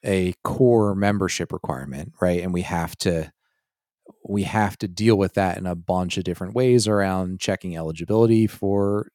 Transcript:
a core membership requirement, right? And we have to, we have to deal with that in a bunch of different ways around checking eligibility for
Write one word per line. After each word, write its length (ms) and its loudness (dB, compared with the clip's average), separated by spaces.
a 300 0
core 500 4
membership 580 0
requirement, 680 -8
right? 220 2
And 100 -4
we 100 -2
have 360 -6
to, 340 -2
we 180 -2
have 340 -2
to 100 -6
deal 280 2
with 180 0
that 240 0
in 80 -8
a 80 -4
bunch 420 -2
of 80 -4
different 300 -6
ways 340 4
around 520 0
checking 360 -4
eligibility 720 4
for 680 -2